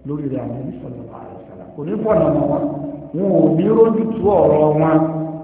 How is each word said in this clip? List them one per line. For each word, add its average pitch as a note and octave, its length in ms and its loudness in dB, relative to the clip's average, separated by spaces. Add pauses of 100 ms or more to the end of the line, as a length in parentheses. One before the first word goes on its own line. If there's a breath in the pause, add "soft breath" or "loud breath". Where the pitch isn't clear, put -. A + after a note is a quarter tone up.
lórí D3 240 -8
rẹ̀ B2+ 120 -4
Ànábì - 320 -8
sallallahu - 480 -14
alaihi - 180 -18
wasallam. - 320 -20
Kò - 120 -16
ní E3+ 100 -6
fọ̀nà G#3+ 340 2
mọ́ D3 200 2
wọn. D#3+ 160 0 (460)
Wọn F#3+ 280 -2
ò D#3+ 60 6 (100)
ní E3+ 120 2
rójú A3+ 420 4
tú - 220 -4
ọ̀rọ̀ D3+ 420 4
wọn D#3+ 260 2 (480)